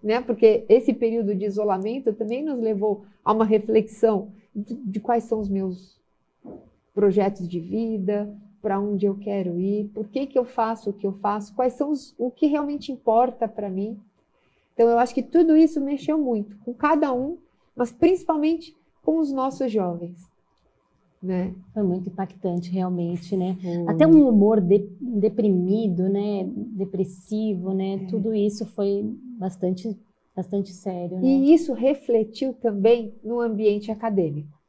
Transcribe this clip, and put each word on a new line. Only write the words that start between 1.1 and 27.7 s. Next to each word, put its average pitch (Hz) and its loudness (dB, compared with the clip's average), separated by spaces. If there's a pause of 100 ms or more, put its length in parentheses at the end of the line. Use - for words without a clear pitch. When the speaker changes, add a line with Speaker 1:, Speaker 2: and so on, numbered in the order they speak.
Speaker 1:
de 190 -2
isolamento 208 -2
também 226 -4
nos 294 -4
levou 208 -2 (180)
a 208 2
uma 220 2
reflexão 220 2 (240)
de, 214 -8
de 214 -6
quais 233 -2
são 226 -4
os 202 -6
meus 190 -6 (960)
projetos 196 2
de 175 -6
vida, 208 -4 (260)
pra 196 -2
onde 202 -2
eu 196 2
quero 196 -4
ir, 202 -2
por 214 -8
que 269 -4
que 269 -2
eu 247 2
faço 226 -4
o 196 -6
que 202 -10
eu 196 -2
faço, 208 -6
quais 247 0
são 285 -2
os, 277 -6
o 247 -4
que 277 0
realmente 294 -2
importa 240 2
pra 208 -8
mim. 202 -6 (760)
Então, 233 4
eu 233 4
acho 247 0
que 277 -2
tudo 320 4
isso 311 6
mexeu 277 -2
muito 240 -2
com 240 -10
cada 294 2
um, 269 -4 (380)
mas 240 -2
principalmente 330 0 (280)
com 320 0
os 294 0
nossos 262 -2
jovens, 175 -4 (920)
né? 185 -4 (200)
Speaker 2:
Foi 214 -2
muito 180 0
impactante, 175 -6
realmente, 180 -2
né? 185 -2
Speaker 1:
Foi. 175 -4
Speaker 2:
Até 165 4
um 311 10
humor 214 6
de-, 202 4 (100)
deprimido, 202 0
né? 202 -2
Depressivo, 196 -6